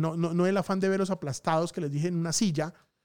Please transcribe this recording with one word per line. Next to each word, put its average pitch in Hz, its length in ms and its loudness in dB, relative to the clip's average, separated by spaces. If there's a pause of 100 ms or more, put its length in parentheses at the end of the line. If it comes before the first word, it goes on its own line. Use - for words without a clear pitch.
no, 160 160 0
no, 170 180 0
no 175 120 4
el 190 100 2
afán 190 240 0
de 190 80 2
verlos 190 220 0
aplastados 165 640 -2
que - 80 -6
les 147 120 -4
dije 147 160 -2
en 175 80 -2
una 165 160 -2
silla, 156 420 0 (300)